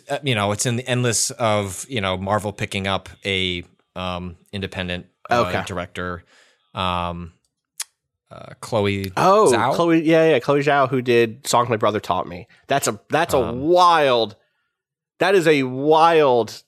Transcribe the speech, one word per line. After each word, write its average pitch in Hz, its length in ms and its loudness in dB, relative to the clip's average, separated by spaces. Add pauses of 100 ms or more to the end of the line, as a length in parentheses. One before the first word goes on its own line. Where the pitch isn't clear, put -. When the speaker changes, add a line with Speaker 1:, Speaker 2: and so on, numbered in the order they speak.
Speaker 1:
uh, 143 140 -4
you 135 120 -2
know, 104 180 0
it's 101 140 -4
in 120 100 -2
the 123 120 -8
endless 123 440 -2
of, 104 560 -2
you 127 120 -6
know, 95 160 -2
Marvel 98 360 -2
picking 101 340 -6
up 95 220 -4 (160)
a, 92 400 -4 (320)
um, 90 400 -8 (160)
independent, 92 540 -8 (240)
uh, 120 180 2
Speaker 2:
Okay. 92 180 -4
Speaker 1:
director. 90 580 -8 (500)
Um, 87 580 -6 (1000)
uh, - 300 -20
Chloe 101 560 -2
Speaker 2:
Oh, 190 360 4
Speaker 1:
Zhao? 117 220 0
Speaker 2:
Chloe, 170 280 2
yeah, 160 280 4
yeah, 143 80 4
Chloe 143 220 0
Zhao, 143 280 2
who 127 140 -2
did 117 440 0
Song 120 220 2
My 120 80 0
Brother 104 240 0
Taught 87 280 -4
Me. 87 180 -16 (200)
That's 139 200 -2
a, 110 220 -6
that's 156 260 0
a 147 40 2
Speaker 1:
Um, 120 240 -4
Speaker 2:
wild, 151 720 4 (840)
that 185 160 2
is 170 140 4
a 147 160 4
wild, 143 1040 2